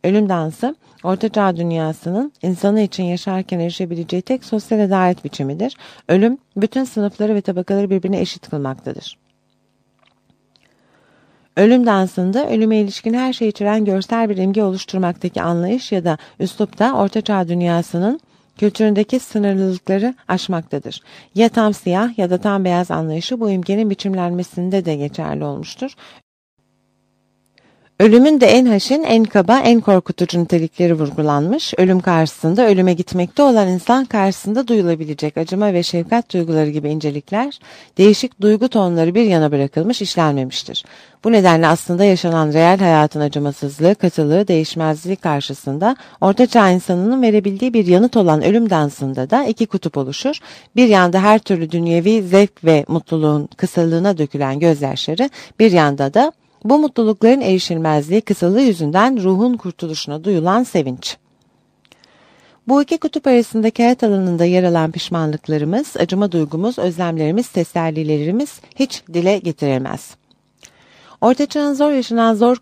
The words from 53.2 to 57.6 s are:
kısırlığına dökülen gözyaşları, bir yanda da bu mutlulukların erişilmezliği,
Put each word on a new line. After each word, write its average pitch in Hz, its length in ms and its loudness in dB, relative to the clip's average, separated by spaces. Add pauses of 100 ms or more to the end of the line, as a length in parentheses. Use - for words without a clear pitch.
kısırlığına 170 640 0
dökülen 139 400 -4
gözyaşları, 151 720 0 (280)
bir 214 140 6
yanda 143 420 2
da 285 180 2 (320)
bu 269 140 4
mutlulukların 240 640 2
erişilmezliği, 165 800 0